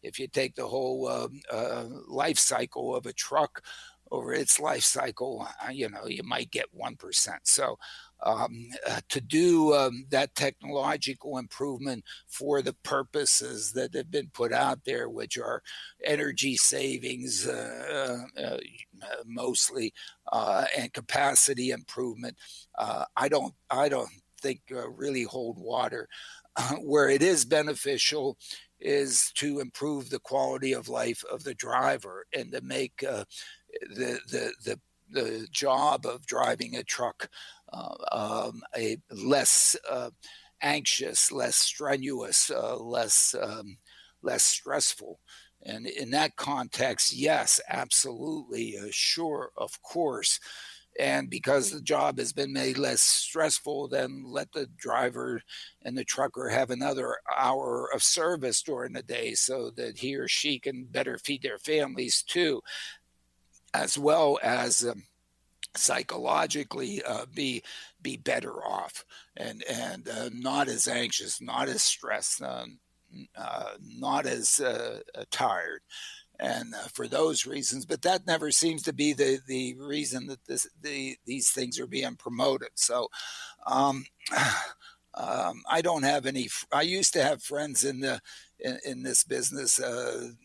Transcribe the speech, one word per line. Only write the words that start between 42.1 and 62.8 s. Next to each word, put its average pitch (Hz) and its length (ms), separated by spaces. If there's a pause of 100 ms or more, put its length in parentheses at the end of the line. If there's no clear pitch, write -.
uh, 120 280
less, 117 640
um, 104 360 (440)
less 123 220
stressful. - 760 (440)
And 110 220
in 120 260
that 151 240
context, 127 800
yes, 143 560
absolutely, 123 1080
uh, 101 120
sure, 143 640
of - 260
course. 135 580 (600)
And 135 300
because 139 420
the 151 100
job 139 380
has 120 140
been 139 180
made 131 260
less 127 240
stressful, 147 840
then 135 380
let 139 260
the 143 160 (100)
driver 123 640 (400)
and 127 160
the 123 60
trucker 131 460
have 123 200
another 127 480 (200)
hour 131 560
of - 100
service 160 580
during 127 320
the 127 100
day 117 300
so 120 440
that 120 220
he 139 160
or 127 120
she 143 320
can 127 240
better 127 340
feed 135 240
their 120 180
families 135 640
too, 160 400 (1120)